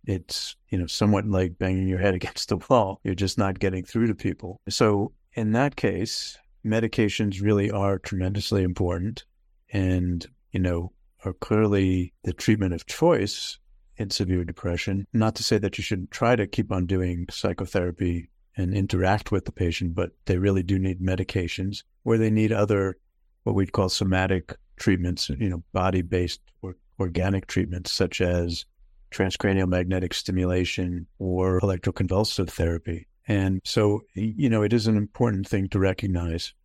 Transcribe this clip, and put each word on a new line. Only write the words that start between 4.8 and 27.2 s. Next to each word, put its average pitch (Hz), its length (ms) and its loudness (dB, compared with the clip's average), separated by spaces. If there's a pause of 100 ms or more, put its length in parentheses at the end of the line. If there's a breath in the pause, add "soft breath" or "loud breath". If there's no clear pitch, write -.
in 107 200 0
that 139 220 2
case, - 640 -4 (280)
medications 107 760 0
really 104 300 4
are 98 280 0
tremendously 98 640 -2
important 90 640 -2 (460)
and, 90 540 0 (260)
you - 80 -2
know, 87 320 0 (340)
are 92 80 -4
clearly 98 800 2 (100)
the - 100 -4
treatment 101 400 2
of 82 120 -8
choice - 720 0 (400)
in 98 120 -6
severe 90 360 0
depression. 87 680 -4
Not 110 240 2
to - 80 -8
say - 140 2
that 101 200 -2
you 95 60 -8
shouldn't 92 280 -6
try 117 260 2
to 101 100 -2
keep - 240 -2
on 92 140 0
doing 90 440 0
psychotherapy 90 1000 -2 (260)
and 92 180 -2
interact 95 560 0
with 98 140 0
the - 80 -10
patient, 85 420 -2
but 87 180 -2 (140)
they 90 120 2
really 95 260 2
do 95 160 0
need 95 220 -2
medications, 92 800 -4 (220)
or 113 120 4
they 110 120 2
need 107 240 4
other, 101 440 2 (460)
what 104 120 0
we'd 98 180 2
call 95 160 2
somatic 92 680 0 (220)
treatments, 87 520 0
you 92 200 -2
know, 85 120 -4 (120)
body-based 92 680 0 (220)
or 95 160 -12 (220)
organic 95 480 0